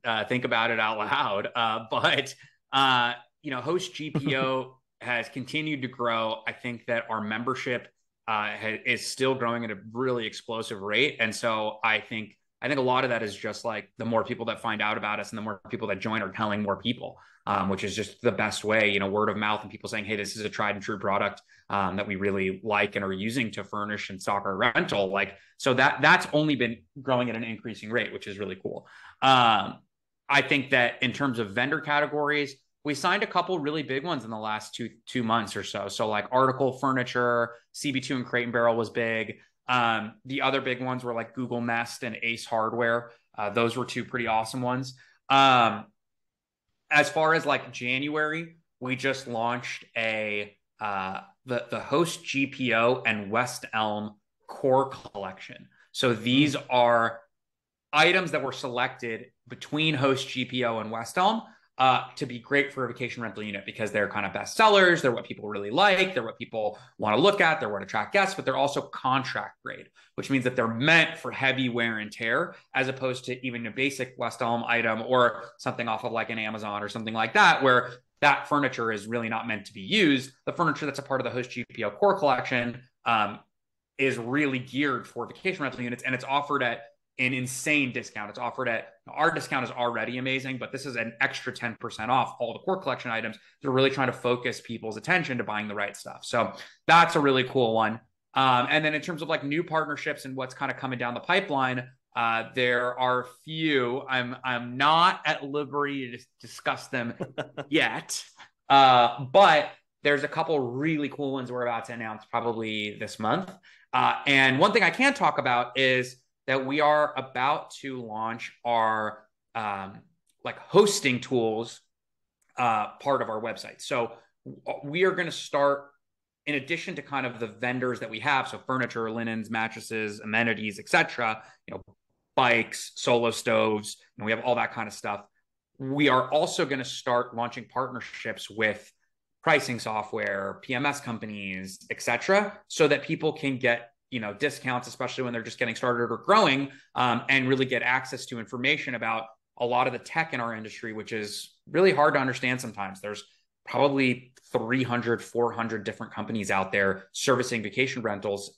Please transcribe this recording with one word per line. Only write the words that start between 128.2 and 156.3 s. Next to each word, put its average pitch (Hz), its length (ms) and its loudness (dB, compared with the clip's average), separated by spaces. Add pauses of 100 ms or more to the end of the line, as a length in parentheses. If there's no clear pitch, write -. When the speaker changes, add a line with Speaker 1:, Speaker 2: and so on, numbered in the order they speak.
Speaker 1:
have, 135 280 2
so 107 180 -10
furniture, 120 440 -2
linens, 113 400 -4
mattresses, 110 720 -4
amenities, 110 580 0
et 107 100 -16
cetera, 120 540 0 (260)
you - 60 -12
know, 95 80 -12 (520)
bikes, 120 600 2
solo 120 360 2
stoves, 110 680 0 (180)
and 113 80 -10
we 110 80 0
have 113 100 -2
all 123 120 2
that 110 180 0
kind 110 160 -6
of 107 60 -14
stuff. 104 320 -8 (520)
We 139 300 2
are 127 240 4
also 165 320 2
gonna 135 200 -4
start 123 520 -2
launching 120 320 -6
partnerships 123 800 -8
with 107 420 -2 (540)
pricing 139 360 2
software, 104 800 -4
P 127 120 -6
M 131 120 -2
S - 140 -2
companies, 101 920 -10
et - 100 -6
cetera, 196 580 0 (100)
so - 180 4
that 139 160 2
people 151 300 -2
can 135 260 -4
get, 120 320 0 (180)
you 127 120 -6
know, 104 120 -6
discounts, 127 540 -4
especially 127 380 -6
when 120 80 -4
they're 117 100 -6
just 113 160 -14
getting 117 160 -2
started 120 380 0
or 110 60 -4
growing, 139 520 4 (240)
um, 123 340 2
and 135 200 4
really 131 160 4
get 127 180 -2
access 127 440 -2
to 123 120 -10
information 131 560 -2
about 113 300 -4 (340)
a 123 80 0
lot 123 220 2
of 120 40 -2
the 120 60 -8
tech 160 340 -4
in 131 60 -4
our 117 160 -4
industry, 110 380 -10
which 107 200 -8
is 104 440 -8 (120)
really 180 240 6
hard 147 220 6
to 143 60 4
understand 127 400 0
sometimes. 101 400 -10
There's 104 240 -8 (420)
probably 131 640 0 (200)
three 123 320 0
hundred, 120 360 0
four 117 300 0
hundred 113 320 -4
different 110 300 -8
companies 107 400 -4